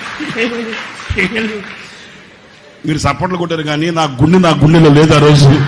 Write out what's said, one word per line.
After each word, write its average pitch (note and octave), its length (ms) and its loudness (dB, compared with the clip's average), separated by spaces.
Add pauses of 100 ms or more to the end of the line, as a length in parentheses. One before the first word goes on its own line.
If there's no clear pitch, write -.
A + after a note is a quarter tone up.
(2750)
మీరు D3+ 100 -4
సపోర్ట్లు C#3+ 400 -4
కొట్టారు E3 260 -6
కానీ D3+ 280 -4
నా E3 120 -2
గుండె, D3+ 360 2
నా F3+ 100 2
గుండెలో D#3 400 4
లేదు D#3 240 4
ఆ D3+ 40 4
రోజు. D3 320 6 (180)